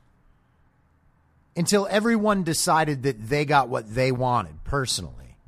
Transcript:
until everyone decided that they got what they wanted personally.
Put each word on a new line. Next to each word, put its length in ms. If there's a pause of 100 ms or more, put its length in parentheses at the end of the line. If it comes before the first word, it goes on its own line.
(1600)
until 340
everyone 540
decided 600
that 260
they 160
got 240
what 240
they 180
wanted 540
personally. 720 (100)